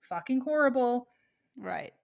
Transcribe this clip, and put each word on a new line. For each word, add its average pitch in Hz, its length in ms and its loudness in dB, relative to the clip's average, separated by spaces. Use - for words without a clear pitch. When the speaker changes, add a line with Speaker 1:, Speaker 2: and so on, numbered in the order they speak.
Speaker 1:
Fucking - 400 -2
horrible. 262 680 2
Speaker 2:
Right. 185 480 -10